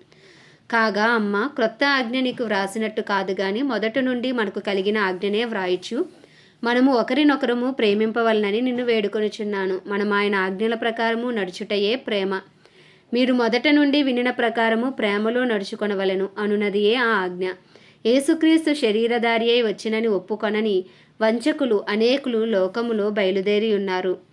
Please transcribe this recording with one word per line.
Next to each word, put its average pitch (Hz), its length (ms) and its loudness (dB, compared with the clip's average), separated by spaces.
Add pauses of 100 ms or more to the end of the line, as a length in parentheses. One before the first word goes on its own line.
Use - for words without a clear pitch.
(720)
కాగా 220 340 2
అమ్మ, 220 500 0
క్రొత్త 226 280 -2
ఆజ్ఞ 262 360 0
నీకు 254 240 -2
వ్రాసినట్టు 220 580 -2
కాదు 196 300 -2
గాని 196 300 -2
మొదట 220 380 -2
నుండి 254 320 0
మనకు 214 280 -2
కలిగిన 202 380 -2
ఆజ్ఞనే 202 480 0
వ్రాయిచు 202 800 -4 (400)
మనము 247 320 4
ఒకరినొకరము 254 760 2
ప్రేమింపవలనని 220 920 0
నిన్ను 254 220 -2
వేడుకొనుచున్నాను. 208 1040 -2
మనం 202 260 -2
ఆయన 202 220 0
ఆజ్ఞల 196 380 -2
ప్రకారము 233 580 -2
నడుచుటయే 202 640 -2
ప్రేమ. 196 460 -4 (720)
మీరు 247 200 2
మొదట 240 340 2
నుండి 294 360 4
వినిన 247 260 0
ప్రకారము 233 600 0
ప్రేమలో 214 540 0
నడుచుకొనవలెను 196 960 -2
అనునదియే 208 580 0
ఆ 247 120 2
ఆజ్ఞ. 185 420 -2 (560)
యేసుక్రీస్తు 320 680 4
శరీరధారి 233 800 2
అయి 240 100 4
వచ్చినని 220 460 -2
ఒప్పుకొనని 208 800 -2 (360)
వంచకులు 233 680 0
అనేకులు 226 560 0
లోకములో 214 640 0
బయలుదేరి 208 640 0
ఉన్నారు. 185 420 -2 (140)